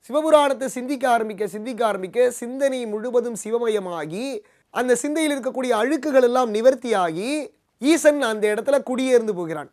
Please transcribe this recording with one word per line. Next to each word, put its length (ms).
சிவபுராணத்தை 560
சிந்திக்க 440
ஆரம்பிக்க, 380
சிந்திக்க 380
ஆரம்பிக்க, 460
சிந்தனை 540
முழுவதும் 580
சிவமயமாகி, 1000
அந்த 260
சிந்தையில் 440
இருக்கக்கூடிய 320
அழுக்குகள் 520
எல்லாம் 300
நிவர்த்தியாகி, 1000
ஈசன் 420
அந்த 320
இடத்துல 300
குடியேர்ந்து 520
போகிறான் 380